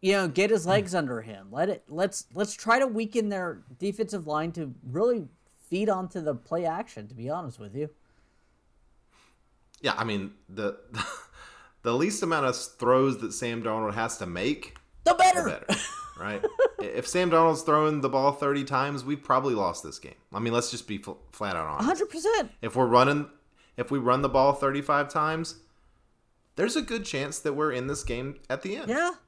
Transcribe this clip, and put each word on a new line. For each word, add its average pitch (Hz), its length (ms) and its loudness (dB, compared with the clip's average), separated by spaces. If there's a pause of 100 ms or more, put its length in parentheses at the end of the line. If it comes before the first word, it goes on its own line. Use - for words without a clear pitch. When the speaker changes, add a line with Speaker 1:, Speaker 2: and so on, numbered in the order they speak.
Speaker 1:
you 190 120 2
know, 196 160 4
get 190 220 2
his 190 160 2
legs 190 280 2
under 127 280 -2
him. 101 280 -14
Let 151 180 0
it, 190 200 -4
let's, 180 460 -4
let's 214 200 -4
try 226 260 2
to 269 60 2
weaken 220 440 -2
their 175 320 -6 (160)
defensive 202 480 -4
line 151 260 -2
to 147 220 -8 (160)
really 196 380 0 (420)
feed 208 180 0
onto 185 320 -2
the 151 140 0
play 165 320 -4
action, 160 420 -6
to 123 60 -18
be 117 160 -8
honest 160 300 -8
with 101 160 -16
you. 151 120 -6 (1900)
Speaker 2:
Yeah, 131 160 2
I - 60 -2
mean, 101 300 -2 (160)
the, 101 300 -4 (540)
<laughs> - 500 -20
the 117 120 2
least 190 300 0
amount 160 220 2
of 123 100 2
throws 131 640 2
that 110 120 -6
Sam 117 300 -4
Darnold 110 320 -2
has 113 240 -4
to 98 80 -6
make, 110 480 -4 (300)
Speaker 1:
The 339 100 6
better. 359 300 6
Speaker 2:
the 214 60 0 (160)
better, - 140 0 (380)
right? 104 320 -6
Speaker 1:
<laughs> - 40 -18 (280)
Speaker 2:
If - 240 -4
Sam 180 240 2
Darnold's 165 320 6
throwing 151 380 4
the 135 80 0
ball 135 240 4
thirty 139 320 0
times, 135 400 -2
we've 147 180 -4
probably 131 320 2
lost 92 300 0
this 73 160 -12
game. - 160 -18 (180)
I 101 60 -4
mean, 117 120 0
let's 120 160 2
just - 200 -8
be 104 100 -4
fl-, 98 140 -10 (180)
flat 98 240 -4
out 80 140 -2
honest. 73 140 -2
Speaker 1:
A - 40 0
hundred 359 240 0
percent. 330 400 0 (100)
Speaker 2:
If 113 140 -6
we're 123 140 4
running, 139 400 6 (480)
if - 160 -4
we 143 80 0
run 123 220 4
the 139 60 2
ball 135 240 6
thirty-five 143 560 0
times, 160 520 -2 (960)
there's 233 180 2
a 302 80 0
good 226 220 -4
chance 139 340 -4
that 151 140 -2
we're 151 180 0
in 127 160 -2
this 143 160 -4
game 131 380 -6 (100)
at 131 120 -4
the 190 160 -4
end. 285 100 -8
Speaker 1:
Yeah. 320 240 0 (140)